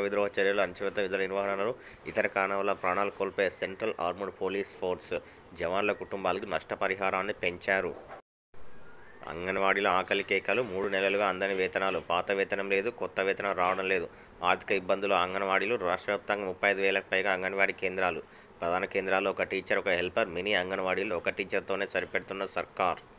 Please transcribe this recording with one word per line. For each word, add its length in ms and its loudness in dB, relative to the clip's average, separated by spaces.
విద్రోహ 320 0
చర్యలు, 260 2
అణచివేత 400 -4
విధుల 220 0
నిర్వహణలో 480 0
ఇతర 180 2
కారణాల 340 2
వల్ల 200 2
ప్రాణాలు 360 0
కోల్పోయే 320 0
సెంట్రల్ 340 -4
ఆర్మ్డ్ 360 -4
పోలీస్ 380 -2
ఫోర్స్ 340 -2
జవాన్ల 320 0
కుటుంబాలకు 540 -2
నష్టపరిహారాన్ని 880 0
పెంచారు. 500 0
అంగన్వాడీల 560 2
ఆకలి 320 0
కేకలు. 300 2
మూడు 160 -2
నెలలుగా 460 2
అందని 280 0
వేతనాలు. 400 0
పాత 200 0
వేతనం 380 0
లేదు, 200 2
కొత్త 320 -4
వేతనం 400 0
రావడం 320 2
లేదు. 160 0
ఆర్థిక 280 2
ఇబ్బందులు. 420 2
అంగన్వాడీలు. 640 2
రాష్ట్ర 220 0
వ్యాప్తంగా 400 -2
ముప్పై 200 4
ఐదు 160 0
వేలకు 260 0
పైగా 240 4
అంగన్వాడీ 360 2
కేంద్రాలు. 500 0
ప్రధాన 260 2
కేంద్రాల్లో 460 2
ఒక 120 -2
టీచర్, 400 0
ఒక 60 0
హెల్పర్. 360 0
మినీ 160 0
అంగన్వాడీలు 640 0
ఒక 140 -4
టీచర్తోనే 580 -2
సరిపెడుతున్న 580 -4
సర్కార్. 560 -2